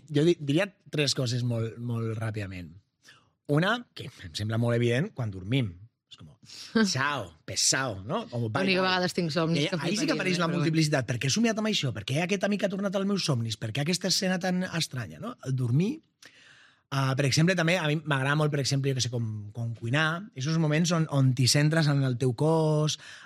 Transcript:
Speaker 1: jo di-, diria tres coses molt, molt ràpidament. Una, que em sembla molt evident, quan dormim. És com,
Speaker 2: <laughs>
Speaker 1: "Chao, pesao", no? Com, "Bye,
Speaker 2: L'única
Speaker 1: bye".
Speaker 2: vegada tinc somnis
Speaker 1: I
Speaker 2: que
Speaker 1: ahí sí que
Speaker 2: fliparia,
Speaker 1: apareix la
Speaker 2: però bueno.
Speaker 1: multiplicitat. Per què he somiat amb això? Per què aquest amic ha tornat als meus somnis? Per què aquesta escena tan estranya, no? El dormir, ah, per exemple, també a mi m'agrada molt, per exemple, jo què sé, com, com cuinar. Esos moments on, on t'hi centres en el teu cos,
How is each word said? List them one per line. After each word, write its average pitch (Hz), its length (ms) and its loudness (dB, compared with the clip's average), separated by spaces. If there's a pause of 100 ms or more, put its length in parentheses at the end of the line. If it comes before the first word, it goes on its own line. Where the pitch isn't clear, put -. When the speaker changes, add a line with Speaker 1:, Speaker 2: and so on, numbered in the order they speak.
Speaker 1:
jo 143 160 4
di-, 175 140 4
diria 160 320 0 (180)
tres 147 240 0
coses 123 320 -2
molt, 113 320 -4
molt 117 400 -4
ràpidament. 98 540 -8 (840)
Una, 190 240 2 (160)
que - 160 -12
em - 240 -16
sembla 107 240 -2
molt 120 220 2
evident, 120 340 0
quan 113 160 -6
dormim. 98 460 -2 (340)
És - 120 -20
com, - 80 -20 (160)
Speaker 2:
<laughs> - 420 -2
Speaker 1:
"Chao, 135 380 -2 (200)
pesao", 127 600 0
no? 190 240 -4
Com, 120 180 -4
"Bye, 107 160 0
Speaker 2:
L'única 190 180 2
Speaker 1:
bye". 185 80 2
Speaker 2:
vegada 180 200 2
tinc 170 240 -2
somnis 160 320 2
Speaker 1:
I - 40 0
Speaker 2:
que 185 60 -2
Speaker 1:
ahí 170 220 -2
sí 269 80 0
que 294 80 0
Speaker 2:
fliparia, - 0 -
Speaker 1:
apareix 185 240 0
la 175 80 2
Speaker 2:
però - 80 2
bueno. 170 100 0
Speaker 1:
multiplicitat. 151 420 2
Per 123 140 -2
què 135 80 -2
he 135 60 2
somiat 220 240 2
amb 220 100 -2
això? 147 260 0
Per 98 120 -10
què 143 180 0
aquest 185 220 0
amic 202 180 0
ha 196 60 0
tornat 196 260 -4
als 196 100 0
meus 196 200 0
somnis? 113 320 0
Per 110 160 -6
què 139 80 -2
aquesta 180 260 -2
escena 185 320 0
tan 180 240 -2
estranya, 127 560 -6
no? 233 240 -10
El 135 120 -2
dormir, 139 460 2 (920)
ah, 135 260 0
per 143 80 2
exemple, 160 300 4
també 170 220 4
a 160 100 -2
mi 147 100 2
m'agrada 143 380 0
molt, 151 160 2
per 143 100 0
exemple, 139 300 0
jo 131 40 -2
què 123 60 0
sé, 120 100 -2
com, 107 400 -4
com 117 240 -6
cuinar. 156 480 0 (120)
Esos 151 220 -2
moments 160 360 2
on, 160 160 2
on 135 260 4
t'hi 127 140 2
centres 151 380 4
en 143 160 4
el 127 140 0
teu 127 160 0
cos, 156 640 2 (280)